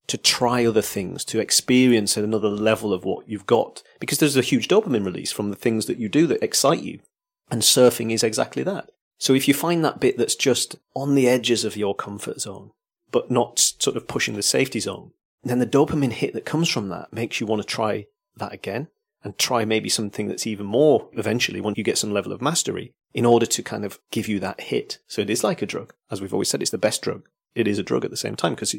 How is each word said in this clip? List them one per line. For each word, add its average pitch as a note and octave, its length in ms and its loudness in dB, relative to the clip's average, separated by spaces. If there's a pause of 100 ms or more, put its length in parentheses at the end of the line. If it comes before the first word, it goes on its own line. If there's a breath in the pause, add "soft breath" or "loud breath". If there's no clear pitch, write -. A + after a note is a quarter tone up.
to - 100 -4
try A#2+ 480 2
other A2 160 4
things, F#2 460 -4
to A2 120 -2
experience A#2+ 760 4
another G#2+ 320 0
level G#2+ 460 2
of F#2 100 -4
what F#2+ 240 -4
you've G#2 180 -8
got, - 360 2 (180 soft breath)
because - 180 -2
there's C#3 200 4
a A#2+ 40 6
huge A#2+ 260 0
dopamine D#3+ 360 2
release F#2 280 -6
from G#2 180 -4
the G2 60 -8
things A2 280 0
that - 140 -4
you A2 100 -4
do D3+ 180 4
that A#2 160 0
excite C3+ 400 2
you. - 180 -10 (500)
And A#2 100 -2
surfing A#2+ 500 4
is A2+ 120 0
exactly A#2+ 400 -2
that. F#3+ 280 -6 (280)
So - 160 2
if C3+ 140 2
you C#3+ 40 6
find E3 320 0
that - 160 -2
bit C3 160 2
that's A2+ 200 0
just - 400 0 (180)
on C#3 200 -2
the C3 140 4
edges A#2+ 360 2
of G#2 120 -6
your G2+ 180 -2
comfort - 460 -8
zone, G2 300 -12 (400)
but B2 200 0
not A#2+ 280 0
sort - 380 0
of - 120 -8
pushing - 260 -2
the G2+ 80 -6
safety C3 380 0
zone, G2 300 -8 (340)
then B2 140 -2
the B2 80 2
dopamine C#3 460 2
hit - 200 -4
that - 140 -8
comes D#3+ 240 0
from G#2 180 -4
that F2 240 -10
makes A2 260 -6
you A2+ 80 -4
want G#2+ 140 0
to - 80 -8
try G#2 380 -2 (300)
that G#2 180 -8
again G#2+ 340 -8 (360)
and G#2 120 -12
try A#2+ 280 0
maybe G#2+ 240 0
something G#2 400 -4
that's - 180 -6
even G#2 180 -6
more B2 500 4
eventually G#2+ 460 -2
when G#2 160 -2
you G#2+ 60 -2
get G#2+ 160 0
some G#2 140 -4
level G2+ 200 -2
of G2 80 -12
mastery C3+ 520 -4 (200)
in A#2 140 0
order A#2 200 8
to - 180 -2
kind G#2+ 200 -8
of G2 140 -10 (140)
give G#2+ 160 -4
you G#2 100 -2
that F#2+ 220 -6
hit. - 380 -6 (100)
So - 140 -4
it G#2 80 -4
is - 120 0
like G3+ 180 0
a - 60 -2
drug. - 260 -10 (160)
As G2+ 120 -8
we've G2 120 -8
always G2+ 160 0
said, - 140 -4
it's - 80 -2
the G#2 80 -4
best G#2+ 240 0
drug. - 260 -6 (280)
It A2+ 100 2
is G2+ 140 0
a - 20 -4
drug A#2+ 220 -2
at - 80 -8
the - 40 -12
same G#2+ 200 -6
time D#3 180 -2
'cause - 240 -6